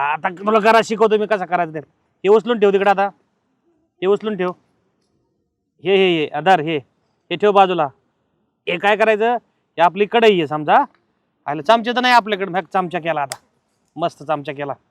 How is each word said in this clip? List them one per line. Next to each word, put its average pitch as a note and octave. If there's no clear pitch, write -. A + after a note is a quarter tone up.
आता D#3+
तुला G3+
गरा A3+
शिकवतो G#3+
मी G#3
कसा G3+
करायचा E3+
ते. D#3
हे F#3
उचलून A3
ठेव G3+
तिकडे G3
आता. G3
हे F3+
उचलून G3+
ठेव. F3+
हे, F#3
हे, F3+
हे, D3
धर F3
हे. D#3
हे F3
ठेव G3+
बाजूला. F#3
हे F3
काय G3+
करायचं? A3
हे -
आपली F3
कढई A3+
आहे E3+
समजा. D3+
आलं D3+
चमचे A3+
तर A#3
नाही B3
आपल्याकडे. G3
मग F3
चमचा F3+
केला D#3
आता. C3+
मस्त D#3+
चमचा D3
केला. C#3